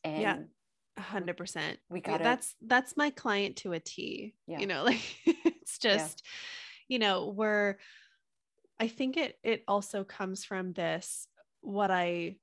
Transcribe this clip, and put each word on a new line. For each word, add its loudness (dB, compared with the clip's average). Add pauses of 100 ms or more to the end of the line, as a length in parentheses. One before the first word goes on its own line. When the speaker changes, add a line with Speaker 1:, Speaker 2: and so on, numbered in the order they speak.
Speaker 1:
And -2
Speaker 2:
Yeah, 2 (580)
a -12
hundred -4
percent. -6
Speaker 1:
we -6
Speaker 2:
Yeah, 0
Speaker 1:
gotta -
Speaker 2:
that's, 2
that's 2
my 2
client 0
to -6
a -2
T, -10 (100)
Speaker 1:
Yeah. -6
Speaker 2:
you -2
know, 0
<laughs> 6
like, 4 (240)
it's 2 (120)
Speaker 1:
Yeah. 4
Speaker 2:
just, -16 (640)
you 0
know, 4
we're, 2 (1000)
I 2
think -2
it, -2
it 0
also 0
comes -6
from -4
this, -4 (320)
what 0
I 0